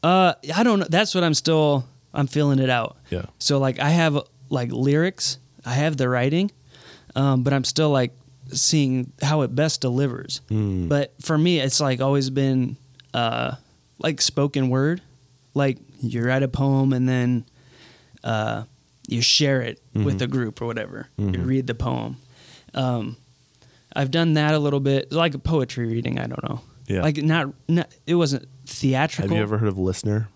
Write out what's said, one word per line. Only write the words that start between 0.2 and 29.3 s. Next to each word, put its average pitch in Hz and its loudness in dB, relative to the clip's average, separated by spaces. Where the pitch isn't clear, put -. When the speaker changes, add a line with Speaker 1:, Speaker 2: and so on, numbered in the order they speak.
Speaker 1:
I 208 2
don't 220 4
know. 185 0
That's 175 2
what 180 2
I'm 160 2
still, 147 2
I'm 139 0
feeling 143 2
it 131 2
out. 120 0
Speaker 2:
Yeah. 90 -4
Speaker 1:
So, - 0
like, 135 0
I 143 0
have, 160 2
like, 123 -4
lyrics, 143 0
I 120 -4
have 147 0
the 131 0
writing, 139 0
um, 131 2
but 135 2
I'm 135 0
still, 156 0
like, 131 0
seeing 131 0
how 147 2
it 123 -2
best 151 0
delivers. 127 -2
Speaker 2:
Mm. 98 0
Speaker 1:
But 143 0
for 160 -2
me, 165 4
it's, 135 0
like, 131 0
always 135 2
been, 131 0
uh, 120 -2
like, 151 -2
spoken 139 0
word. 143 0
Like, 139 0
you 117 -2
write 131 2
a 135 0
poem 135 2
and 127 2
then, 123 0
uh, 110 -4
you 120 -2
share 139 2
it 117 -8
with 101 0
Speaker 2:
Mm-hmm. 98 -2
Speaker 1:
a 123 -4
group 120 -4
or 123 -6
whatever. 104 -8
You 101 0
Speaker 2:
Mm-hmm. 95 -2
Speaker 1:
read 131 0
the 117 -4
poem. 123 -4
Um, 123 -4
I've 139 0
done 165 2
that 151 2
a 151 2
little 143 0
bit, 139 0
like 160 0
a 135 -8
poetry 131 -2
reading, 117 -2
I 123 -4
don't 123 -8
know. - -6
Speaker 2:
Yeah. 95 0
Speaker 1:
Like, 151 0
not, 156 0
not, 170 0
it 170 2
wasn't 147 0
theatrical. 131 0
Speaker 2:
Have 110 2